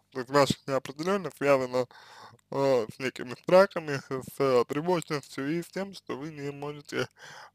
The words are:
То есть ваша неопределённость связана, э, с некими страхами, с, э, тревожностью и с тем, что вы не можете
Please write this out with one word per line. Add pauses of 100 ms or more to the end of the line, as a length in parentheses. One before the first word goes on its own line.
(120)
То
есть
ваша (120)
неопределённость
связана, (640)
э,
с
некими
страхами,
с,
э,
тревожностью
и
с
тем,
что
вы
не
можете (480)